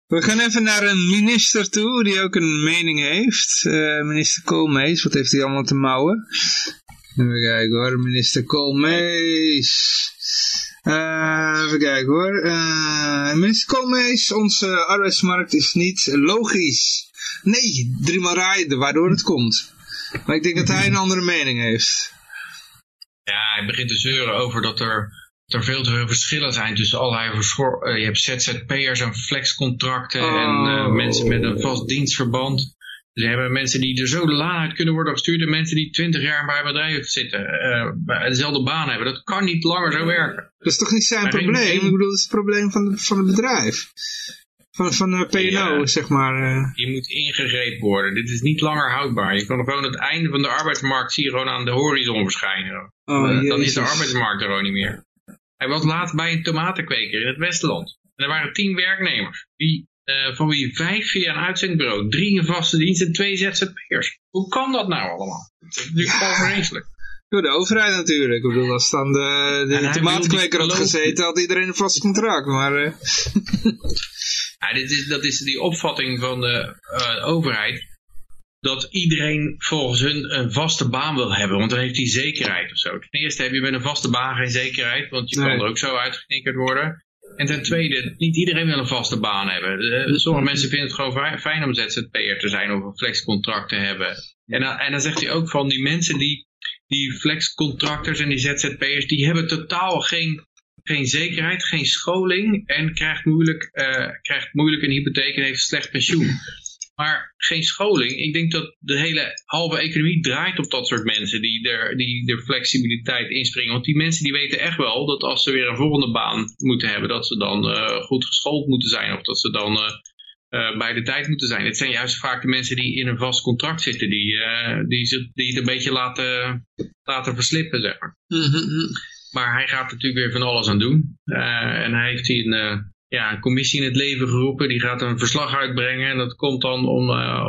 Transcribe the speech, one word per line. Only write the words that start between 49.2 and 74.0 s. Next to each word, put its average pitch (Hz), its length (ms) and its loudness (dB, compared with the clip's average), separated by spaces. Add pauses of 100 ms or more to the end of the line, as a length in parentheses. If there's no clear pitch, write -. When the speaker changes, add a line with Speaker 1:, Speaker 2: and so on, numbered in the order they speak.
Speaker 2:
Je 101 100 0
kan 123 180 -2
gewoon 139 200 0
het 127 120 -2
einde 156 320 0
van 143 140 0
de 143 60 0
arbeidsmarkt 135 640 0
zie 147 120 0
je 135 60 0
gewoon 127 180 -2
aan 123 160 -2
de 120 60 0
horizon 127 520 2
verschijnen. 95 720 -4 (120)
Speaker 1:
Oh, 139 260 2
Speaker 2:
Eh, 131 180 4
dan 139 120 2
is 143 140 2
de 139 60 2
Speaker 1:
jezus. 127 120 0
Speaker 2:
arbeidsmarkt 123 500 0
er 104 60 -2
ook 98 140 0
niet 98 100 -2
meer. 98 320 -2 (520)
Hij 131 120 -4
was 156 160 0
laatst 165 300 0
bij 165 180 0
een 165 100 0
tomatenkweker 160 800 -2
in 117 60 -2
het 131 100 -2
Westland. 151 640 -2 (180)
En 139 80 -4
er 143 60 -2
waren 151 220 -2
tien 196 220 0
werknemers. 180 720 -2 (100)
Die, 156 300 0 (180)
eh, 135 300 -2
van 156 140 0
wie 143 280 0
vijf 196 340 -2
via 175 240 0
een 151 100 -2
uitzendbureau, 156 680 0
drie 196 280 2
in 165 60 2
vaste 165 320 0
dienst 165 260 2
en 170 100 0
twee 196 240 0
Z 190 140 0
Z - 120 0 (100)
P'ers. - 460 -4 (100)
Hoe 185 200 -4
kan 262 240 0
dat 214 160 -2
nou 117 220 -2
allemaal? 92 480 -10
Dat - 180 -14
is 135 140 -8
natuurlijk 170 300 0
Speaker 1:
Ja. 190 100 0
Speaker 2:
onvreselijk. 185 540 -2 (440)
Speaker 1:
Door 196 140 2
de 156 60 2
overheid 190 480 2
natuurlijk. 143 480 2
Ik 127 40 2
bedoel, 123 240 2
als 123 180 2
dan 139 220 0
de, 139 560 2
de 143 80 4
Speaker 2:
En 143 80 2
hij 143 80 0
Speaker 1:
tomatenkweker 170 640 2
Speaker 2:
wil 160 100 2
Speaker 1:
had 185 80 0
Speaker 2:
die 165 100 2
Speaker 1:
gezeten, 156 380 2
had 170 140 0
iedereen 180 300 2
een 180 60 -4
vast - 240 0
contract. 196 480 2
Maar, 139 300 2
eh. 147 160 0
<laughs> - 720 -2 (960)